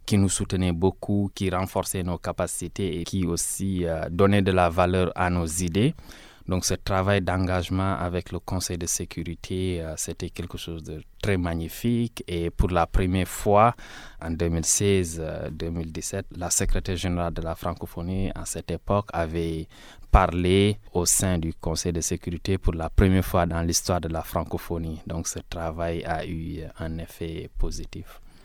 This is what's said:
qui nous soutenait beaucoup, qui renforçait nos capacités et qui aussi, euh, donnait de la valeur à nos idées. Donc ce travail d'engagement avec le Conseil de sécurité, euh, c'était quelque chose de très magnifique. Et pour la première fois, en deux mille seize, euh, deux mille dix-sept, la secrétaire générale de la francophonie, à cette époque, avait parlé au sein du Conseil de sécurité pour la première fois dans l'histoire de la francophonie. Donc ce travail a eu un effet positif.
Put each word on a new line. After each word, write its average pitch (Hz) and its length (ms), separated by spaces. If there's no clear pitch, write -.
qui 110 100
nous 98 140
soutenait 92 440
beaucoup, 95 600
qui 95 160
renforçait 92 540
nos 87 160
capacités 87 800
et 85 40
qui 92 220
aussi, 90 580
euh, 80 280
donnait 98 320
de 95 80
la 90 180
valeur 90 460
à 90 160
nos 87 160
idées. 92 480
Donc 90 160
ce 95 120
travail 98 460
d'engagement 92 760
avec 87 360
le 90 80
Conseil 90 380
de 85 80
sécurité, 87 960
euh, 80 160
c'était 87 320
quelque - 280
chose 82 260
de 78 180
très 101 140
magnifique. 87 920
Et 85 240
pour - 180
la 85 160
première 92 420
fois, 107 480
en 82 100
deux 82 180
mille 82 140
seize, 92 560
euh, 76 300
deux 82 220
mille 82 200
dix-sept, 82 360
la 87 140
secrétaire 92 440
générale 87 380
de 85 80
la 82 140
francophonie, 87 800
à 85 120
cette - 260
époque, 101 400
avait 82 560
parlé 95 680
au 87 120
sein 92 320
du 80 160
Conseil 82 380
de 82 80
sécurité 87 580
pour - 160
la 80 160
première 92 360
fois 87 200
dans 82 160
l'histoire 85 380
de 82 80
la 80 140
francophonie. 82 840
Donc 85 220
ce - 120
travail 82 560
a 80 200
eu 80 360
un 82 200
effet 82 580
positif. 82 640